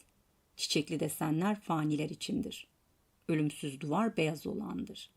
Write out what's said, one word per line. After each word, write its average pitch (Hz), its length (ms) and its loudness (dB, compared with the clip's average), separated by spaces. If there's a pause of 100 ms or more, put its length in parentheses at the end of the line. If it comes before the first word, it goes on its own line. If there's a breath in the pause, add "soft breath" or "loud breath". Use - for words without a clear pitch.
(560)
Çiçekli 156 440 0
desenler 165 640 2
faniler 151 480 2
içindir. - 580 -4 (600)
Ölümsüz 147 540 0
duvar 180 360 0
beyaz 156 300 2
olandır. - 680 -4